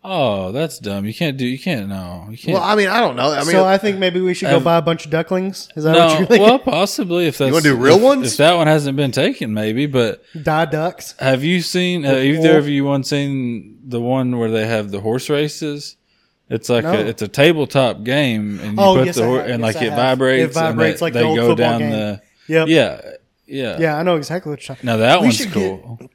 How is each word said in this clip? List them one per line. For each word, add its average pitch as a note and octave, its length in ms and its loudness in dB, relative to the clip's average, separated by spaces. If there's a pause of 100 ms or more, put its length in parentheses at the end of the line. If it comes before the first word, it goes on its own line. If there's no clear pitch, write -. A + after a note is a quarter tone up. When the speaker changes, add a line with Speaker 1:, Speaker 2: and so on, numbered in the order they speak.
Speaker 1:
Oh, A2 460 -2
that's D3 300 -6
dumb. G2+ 240 -6
You A2 100 -6
can't D3+ 220 -4
do, C3 100 -4
you C3 140 -6
can't, A#2 280 -6
no. F#2 400 -12
You A2 80 -16
can't. - 220 -4
Speaker 2:
Well, F3 60 0
I G3+ 100 2
mean, G3+ 140 2
I G3+ 100 0
don't F#3 160 0
know. B2+ 160 0
I D3 140 -2
mean, E3 80 0
Speaker 3:
So F#3+ 120 6
I F#3+ 140 4
think G3 220 -2
maybe F3+ 200 0
we F#3 140 0
should E3+ 160 -4
go D#3 60 6
Speaker 1:
Um, D#3+ 80 2
Speaker 3:
buy E3+ 140 4
a E3 40 0
bunch E3 220 -2
of D3+ 80 -8
ducklings. F#3 640 -4
Is D#3 80 -6
that D#3 80 2
Speaker 1:
no, E3+ 160 6
Speaker 3:
what D#3 100 2
you're F3 80 0
thinking? G#3+ 220 6
Speaker 1:
well, B3+ 100 6
possibly F3+ 720 -2
if C3+ 100 -4
that's, C#3 80 0
Speaker 2:
You C3 60 2
wanna D#3+ 100 2
do C#3+ 140 4
real C#3 220 6
Speaker 1:
if, G#3+ 40 4
Speaker 2:
ones? C4 300 2
Speaker 1:
if - 60 -4
that D#3+ 180 6
one E3 100 2
hasn't D3 300 2
been C#3 160 0
taken, C#3 420 -2
maybe, A2 320 -2
but B2 380 -2 (180)
Speaker 3:
Die D#3 220 0
ducks. D#3+ 560 -6
Speaker 1:
have C3 240 0
you F3 180 2
seen, F3+ 420 -2
uh, C3+ 100 2
Speaker 3:
With C3 100 0
Speaker 1:
either D#3+ 240 2
Speaker 3:
wool? D#3 100 6
Speaker 1:
of D3 100 0
you C#3 160 0
one C#3 200 0
seen C3 800 -6
the A#2+ 160 -6
one B2 380 -2
where A2+ 120 0
they A2 160 -2
have G#2+ 240 -4
the G2 120 -6
horse A#2 280 -4
races? D3 640 -4 (540)
It's A2+ 180 -6
like A#2+ 140 0
Speaker 3:
No. E3 120 -2
Speaker 1:
a, - 20 0
it's A2 260 -4
a G#2 60 -6
tabletop C#3 760 0
game, A2 560 -4
and G#2 180 -8
you - 60 2
Speaker 3:
Oh, F#3+ 140 6
Speaker 1:
put C3 100 4
Speaker 3:
yes, B2 80 -6
Speaker 1:
the A#2+ 80 0
Speaker 3:
I A2+ 40 2
Speaker 1:
hor-, B2+ 120 2
Speaker 3:
have. A#2 120 -4
Speaker 1:
and, A#2+ 120 -4
Speaker 3:
Yes, A2+ 120 -2
Speaker 1:
like, - 20 -4
Speaker 3:
I A#2+ 100 -2
Speaker 1:
it G#2+ 40 -2
Speaker 3:
have. G#2 80 -4
Speaker 1:
vibrates, C3 520 2
Speaker 3:
It C3 100 -14
vibrates D#3+ 340 2
Speaker 1:
and - 40 -10
they, E3+ 80 -2
Speaker 3:
like D#3+ 60 -2
the A#2+ 80 -2
Speaker 1:
they A#2 60 4
Speaker 3:
old A#2 100 2
Speaker 1:
go A#2 140 2
Speaker 3:
football A#2 280 2
Speaker 1:
down - 0 -
Speaker 3:
game. A2+ 140 -2
Speaker 1:
the G#2 300 -4 (260)
Speaker 3:
Yep. D#3+ 200 2
Speaker 1:
Yeah, B2 320 2 (460)
yeah. B2+ 320 -6
Speaker 3:
Yeah, D#3 180 0
I D#3 60 -4
know F3 140 0
exactly D#3 340 -8
what D3 100 -10
you're - 140 -14
talking - 100 -16
Speaker 1:
Now A#2 120 0
that B2 240 4
Speaker 3:
We G#3+ 60 2
Speaker 1:
one's A#3+ 100 4
Speaker 3:
should A3 160 -6
Speaker 1:
cool. A2+ 480 -6
Speaker 3:
get, - 140 -20